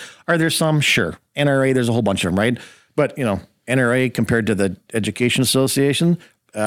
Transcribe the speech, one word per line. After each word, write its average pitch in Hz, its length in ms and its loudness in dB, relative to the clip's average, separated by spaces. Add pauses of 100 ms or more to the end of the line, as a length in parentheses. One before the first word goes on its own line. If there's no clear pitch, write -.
(260)
Are 170 120 0
there 160 120 0
some? 156 300 0
Sure. 92 380 0 (180)
N 143 100 0
R 135 200 2
A, 135 80 2
there's 120 160 0
a - 20 0
whole 117 100 0
bunch 98 220 0
of 87 80 -2
'em, 95 60 0
right? 120 200 0 (380)
But, 143 220 0
you 135 60 -2
know, 98 160 -2 (280)
N 127 100 0
R 120 140 2
A 127 160 2
compared 117 380 0
to 110 80 0
the 95 220 0 (180)
Education 117 480 0
Association, 139 760 2 (400)
uh, 107 100 -4